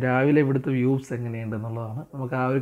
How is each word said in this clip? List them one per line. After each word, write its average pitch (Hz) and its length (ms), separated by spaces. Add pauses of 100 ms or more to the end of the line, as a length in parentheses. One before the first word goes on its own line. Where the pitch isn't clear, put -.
രാവിലെ 139 360
ഇവിടുത്തെ 135 320
വ്യൂസ് 131 400
എങ്ങനെയുണ്ടെന്നുള്ളതാണ്. 113 840 (120)
നമുക്ക് 135 280
ആ - 100
ഒരു 135 100